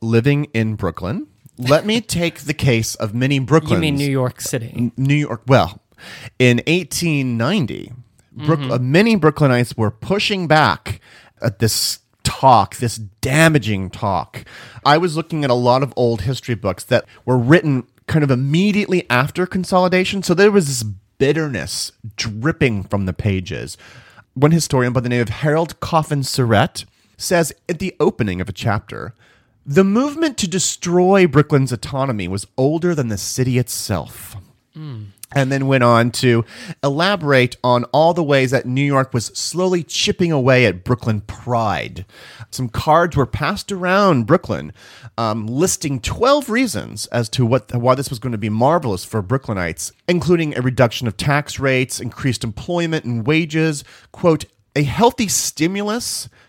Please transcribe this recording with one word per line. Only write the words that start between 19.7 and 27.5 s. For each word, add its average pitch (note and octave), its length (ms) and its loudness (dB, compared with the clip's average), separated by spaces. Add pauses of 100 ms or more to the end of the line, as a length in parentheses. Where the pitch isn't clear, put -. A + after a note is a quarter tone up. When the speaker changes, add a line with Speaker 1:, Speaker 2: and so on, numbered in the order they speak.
Speaker 1:
so F3+ 120 0
there G3+ 180 6
was G3 160 -2
this B2+ 140 -4 (360)
bitterness C#3 720 -2 (240)
dripping A2+ 680 -2
from G2+ 220 -2
the F#2 60 -2
pages. F2 640 -4 (580)
One D3 180 4
historian C3 400 2
by B2 80 0
the B2 80 -4
name B2 140 0
of G#2+ 60 -2
Harold D#3 520 -2
Coffin D3+ 420 -2
Surratt B2 640 0 (320)
says F3 360 0 (160)